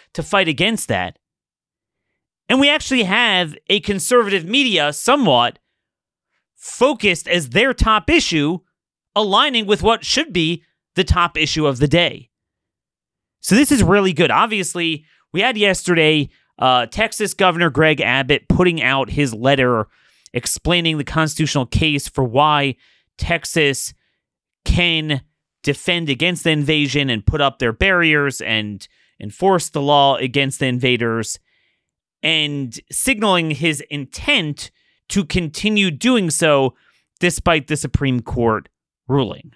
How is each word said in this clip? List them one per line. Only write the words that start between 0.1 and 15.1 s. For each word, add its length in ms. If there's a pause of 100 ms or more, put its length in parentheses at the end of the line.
to 100
fight 240
against 400
that. 320 (1300)
And 100
we 80
actually 360
have 520 (120)
a 140
conservative 640
media 460
somewhat 680 (960)
focused 720
as 220
their 260
top 340
issue, 480 (580)
aligning 520
with 160
what 200
should 300
be 300 (320)
the 80
top 340
issue 300
of 100
the 100
day. 440 (1120)
So 120
this 180
is 120
really 280
good. 200
Obviously, 720 (260)